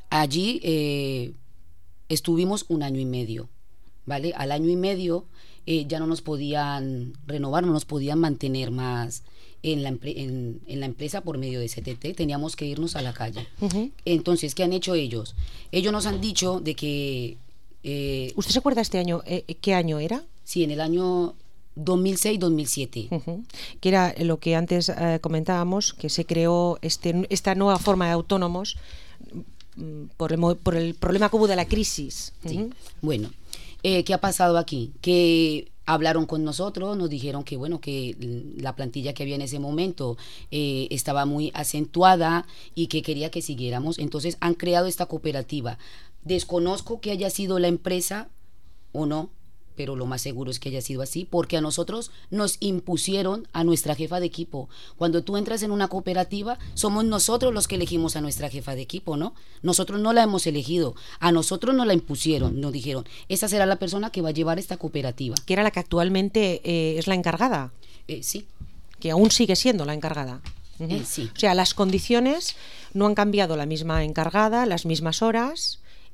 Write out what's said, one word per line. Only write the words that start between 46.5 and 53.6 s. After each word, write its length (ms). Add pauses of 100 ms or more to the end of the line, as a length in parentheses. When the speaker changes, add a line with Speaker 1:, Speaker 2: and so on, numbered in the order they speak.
Speaker 1:
que 80
haya 180
sido 300
la 100
empresa 600 (640)
o 140
no, 220 (480)
pero 180
lo 120
más 160
seguro 280
es 80
que 120
haya 100
sido 220
así, 240
porque 320
a 20
nosotros 500 (200)
nos 300
impusieron 920
a 100